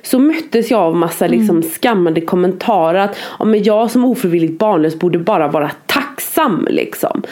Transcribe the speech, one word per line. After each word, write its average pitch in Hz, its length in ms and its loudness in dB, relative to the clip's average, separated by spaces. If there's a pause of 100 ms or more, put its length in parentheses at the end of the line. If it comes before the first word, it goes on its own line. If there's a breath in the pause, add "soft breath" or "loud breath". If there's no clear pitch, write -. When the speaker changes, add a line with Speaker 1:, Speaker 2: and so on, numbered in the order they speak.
Speaker 1:
så - 160 0
möttes 285 520 0
jag 226 100 2
av 165 160 2
massa, 170 300 0
liksom, 202 300 2
Speaker 2:
Mm. 165 140 0
Speaker 1:
skammande 170 500 0
kommentarer 180 800 0
att, 202 180 -2 (220 loud breath)
ja, - 60 -4
men 214 180 2
jag 220 280 2
som 247 140 2
ofrivilligt 170 540 0
barnlös 160 400 2
borde 175 200 0
bara 170 300 0
vara 151 220 -2 (160)
tacksam, - 840 -2
liksom. - 600 -4